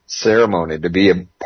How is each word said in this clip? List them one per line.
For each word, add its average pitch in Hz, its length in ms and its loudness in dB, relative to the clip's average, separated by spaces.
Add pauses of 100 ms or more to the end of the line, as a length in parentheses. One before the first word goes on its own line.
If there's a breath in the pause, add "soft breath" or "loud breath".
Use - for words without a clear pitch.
ceremony, 101 720 0
to 87 100 -4
be 95 200 2
a 90 180 0 (180)